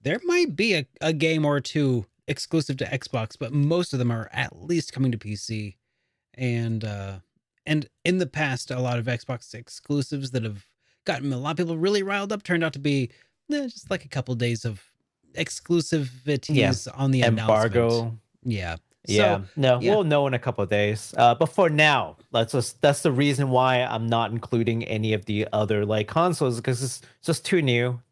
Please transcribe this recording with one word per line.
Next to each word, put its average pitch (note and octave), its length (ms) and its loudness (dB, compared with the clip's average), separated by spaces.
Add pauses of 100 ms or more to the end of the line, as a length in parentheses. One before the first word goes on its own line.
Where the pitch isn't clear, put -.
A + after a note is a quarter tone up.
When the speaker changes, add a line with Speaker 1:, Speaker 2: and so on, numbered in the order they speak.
Speaker 1:
there E3 240 -2
might F4 280 2
be G3+ 200 2
a, D3 120 -2 (140)
a D#3+ 140 0
game D#3+ 320 2
or C#3+ 120 2
two C3 460 0 (220)
exclusive D3 500 -2
to C3 80 -4
Xbox, B2 540 -6
but C3 160 -8
most D#3 400 0
of C3 40 0
them A#2+ 120 2
are A2+ 200 -4
at - 320 -6
least E3 300 -2
coming C3 180 0
to A2+ 80 -2
P G#2 180 -8
C. G#2+ 400 -8 (580)
And, A#2 500 -2
uh, G2 360 -8 (440)
and D3+ 240 -2 (160)
in F#3 140 -2
the F3 80 -2
past, C3+ 440 -4
a B2+ 80 -4
lot B2 200 -2
of A#2 80 -4
Xbox B2 480 -8
exclusives C#3 760 -6
that B2 120 -2
have G#2 220 -10 (400)
gotten C#3 260 -4
a B2 60 -4
lot D3 140 -4
of D3 40 -4
people E3 220 -2
really G3 240 0
riled G3+ 280 -4
up G#3 120 -6
turned F3 200 0
out D#3 120 -2
to C#3+ 40 -12
be, C#3 300 0 (420)
eh, D4 180 -2
just, - 220 -14
like, F#3+ 140 -4
a C#3 40 -20
couple B2+ 260 -4
days A#2 320 -2
of G#2 160 -6 (800)
exclusivities D3 840 -2 (380)
Speaker 2:
Yeah. - 80 -14
Speaker 1:
on C3+ 160 0
the C3 120 4
Speaker 2:
Embargo. A2 680 4
Speaker 1:
announcement. A#2 300 -2 (260)
Yeah. F#2 320 -4 (300)
Speaker 2:
Yeah. G#2 320 4
Speaker 1:
So, G2 60 -8 (120)
Speaker 2:
No, B2+ 240 4
Speaker 1:
yeah. E3+ 140 2
Speaker 2:
we'll G#3 100 4
know D3 220 4
in C3 80 0
a A#2+ 40 0
couple A#2 240 -4
of F#2 80 -2
days. G#2 460 0
Uh, A#2+ 180 6
but D#3 120 2
for F3+ 240 2
now, D3 460 2 (160)
let's A2+ 200 0
just, - 300 -2
that's C#3+ 200 4
the D#3 100 4
reason C#3 380 2
why B2+ 320 4
I'm A2+ 240 -2
not A#2 240 2
including A2+ 540 0
any A2 300 -2
of F#2+ 100 -4
the G#2 280 -2
other, G#2 340 2
like, G#2+ 220 0
consoles, D3+ 520 0
'cause B2+ 220 -4
it's C3 180 -6 (220)
just - 220 -2
too F3 180 2
new. B2 380 0 (120)